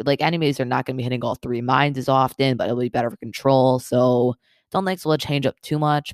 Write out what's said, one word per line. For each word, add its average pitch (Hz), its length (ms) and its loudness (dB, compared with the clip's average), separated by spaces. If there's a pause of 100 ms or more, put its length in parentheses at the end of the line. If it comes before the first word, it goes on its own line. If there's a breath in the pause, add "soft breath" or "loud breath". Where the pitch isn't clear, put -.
like, 143 160 2
enemies 156 380 0
are 131 60 -2
not 127 200 -2
gonna 127 120 -6
be 123 60 -4
hitting 123 200 -4
all 117 120 -2
three 123 260 -6
mines 131 360 0
as 131 120 -4
often, 131 480 2
but 92 120 -2
it'll 120 100 0
be 123 100 -2
better 120 220 0
for - 60 -16
control, 127 600 2
so 123 560 2 (360)
don't 190 140 -2
think 185 120 -2
it's - 80 -18
gonna 156 120 2
change 143 280 -2
up - 160 -2
too 151 180 -4
much, 147 340 0